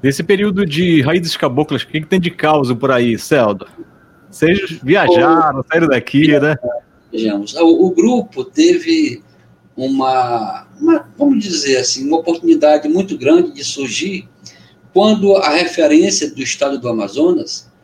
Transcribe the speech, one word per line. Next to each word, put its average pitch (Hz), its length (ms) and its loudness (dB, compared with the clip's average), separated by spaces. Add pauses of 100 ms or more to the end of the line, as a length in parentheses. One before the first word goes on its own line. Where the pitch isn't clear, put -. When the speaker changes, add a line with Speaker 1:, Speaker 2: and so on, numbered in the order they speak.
Speaker 1:
Nesse 139 220 -2
período 202 420 0
de 160 380 2
Raízes 165 340 -2
Caboclas, 143 460 -2
o - 60 -14
que, 151 140 -6
que 151 40 -12
tem 190 140 0
de 170 100 -2
causa 151 420 0
por 123 200 0
aí, 120 260 0
Celdo? 107 480 0 (640)
Vocês 170 500 -2
viajaram, 165 800 2
Speaker 2:
O 127 100 -6
Speaker 1:
saíram 160 200 0
daqui, 143 500 2
né? 147 180 0 (540)
Speaker 2:
Vejamos, 107 460 -4
o, 170 300 4
o 180 40 0
grupo 190 540 0
teve 160 800 0 (520)
uma, 131 880 -2 (120)
uma, 311 380 0
vamos 269 260 2
dizer 143 360 -2
assim, 131 280 -4
uma 156 120 0
oportunidade 160 680 2
muito 185 300 -2
grande 151 360 2
de 143 120 -14
surgir 151 640 -8 (640)
quando 196 440 4
a 190 140 0
referência 165 840 0
do 135 80 -10
estado 139 360 -4
do 123 100 -8
Amazonas 131 800 -2 (140)